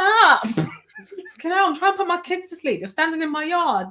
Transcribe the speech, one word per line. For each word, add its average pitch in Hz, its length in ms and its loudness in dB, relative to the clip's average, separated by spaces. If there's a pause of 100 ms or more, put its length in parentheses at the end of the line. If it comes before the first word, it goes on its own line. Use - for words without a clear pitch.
(240)
up!" 294 180 6
<laughs> - 960 -8
"Can 330 140 -6
I, 381 160 2
I'm 311 80 -2
trying 381 180 2
to 392 40 -8
put 392 100 -2
my 349 140 -2
kids 370 260 -6
to - 80 -14
sleep. 269 240 -4
You're 190 100 -12
standing 320 320 -2
in 311 100 -4
my 302 120 -4
yard 311 480 -2